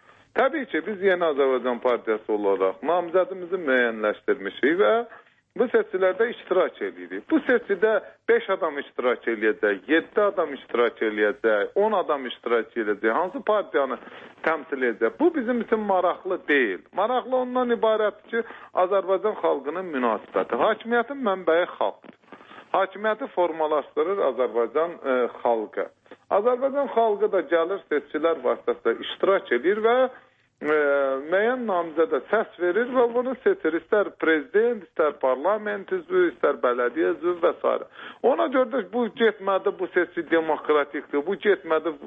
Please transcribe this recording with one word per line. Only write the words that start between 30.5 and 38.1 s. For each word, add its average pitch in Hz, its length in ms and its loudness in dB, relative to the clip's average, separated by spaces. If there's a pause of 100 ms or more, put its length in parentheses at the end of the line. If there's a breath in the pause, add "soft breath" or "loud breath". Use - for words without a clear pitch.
e, 147 140 0 (580)
müəyyən 233 320 0
namizədə 165 540 0 (120)
səs 208 300 -2
verir 185 320 0
və 247 120 4 (100)
bunu 247 180 0 (120)
seçir. 170 360 0
İstər 196 300 0 (100)
prezident, 175 640 0
istər 151 380 0
parlament 196 760 -2
üzvü, 175 240 0 (120)
istər 143 320 0
bələdiyyə 127 500 0
üzvü 165 180 -2 (120)
və 151 80 4 (100)
s. 123 240 0 (360 loud breath)